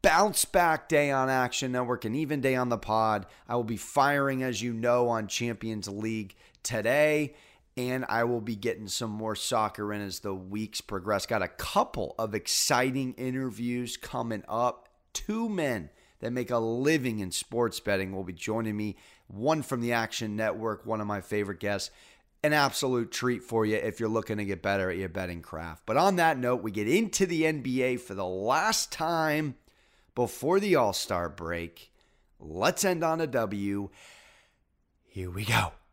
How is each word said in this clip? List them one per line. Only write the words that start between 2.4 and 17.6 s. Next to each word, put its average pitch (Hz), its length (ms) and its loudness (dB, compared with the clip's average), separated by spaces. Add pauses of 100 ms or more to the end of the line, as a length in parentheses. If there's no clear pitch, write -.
day 131 140 4
on 127 120 2
the 117 100 2
pod. 107 480 2 (220)
I 120 80 -2
will 120 80 0
be 110 140 -2
firing, 139 680 2
as 120 180 -2
you 120 120 -2
know, 120 340 4
on 110 220 -2
Champions 113 580 -4
League 107 480 -6 (260)
today, 143 760 2 (420)
and 127 320 -2
I 117 160 4
will 120 160 2
be 107 160 -4
getting 107 320 -4
some 110 220 -4
more 107 220 -4
soccer 104 600 0
in 104 80 -4
as 95 180 -8
the 98 160 -6
weeks 101 460 -6
progress. 98 440 -2
Got 107 160 0
a 90 60 0
couple - 720 -2
of 110 160 -2
exciting 127 800 0
interviews 123 840 -4
coming 113 540 -6
up. 117 400 -2 (240)
Two 226 340 -2
men 135 420 -2 (300)
that 117 140 -4
make 123 180 -4
a 120 60 2
living 120 600 2
in 92 120 -4
sports - 480 -2